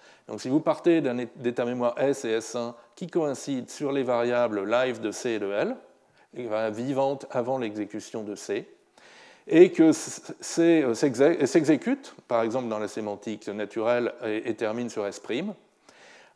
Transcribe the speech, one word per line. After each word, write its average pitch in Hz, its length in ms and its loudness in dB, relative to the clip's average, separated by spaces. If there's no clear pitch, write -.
Donc 110 140 -10
si 127 80 -6
vous 147 100 2
partez 160 420 2
d'un 123 160 -2
é-, 120 200 -6
d'état 120 280 -2
mémoire 120 320 -2
S 139 280 0
et 113 60 -2
S 110 240 -4
un 120 200 -6
qui 185 120 -10
coïncident 139 640 -2
sur 143 220 -6
les 139 120 0
variables 120 640 0
live 120 300 0
de 110 120 -4
C 120 200 -4
et 107 80 -2
de 98 120 -4
L, 160 240 -2
les 123 120 -10
variables 110 300 -2
vivantes 135 560 -2
avant 127 260 -2
l'exécution 107 640 -6
de 101 120 -8
C, - 360 -8
et 175 240 10
que 160 200 8
c-, - 300 -4
c-, 165 440 4
euh, 120 100 2
s'exé-, 139 540 4
s'exécute, 160 640 2
par 117 160 2
exemple 117 260 -2
dans 107 100 -4
la 107 80 -4
sémantique 104 600 -8
naturelle, 110 640 0
et, 110 260 -4
et 107 60 -4
termine 117 340 -4
sur 107 180 -4
S 98 120 -8
prime, 175 340 -6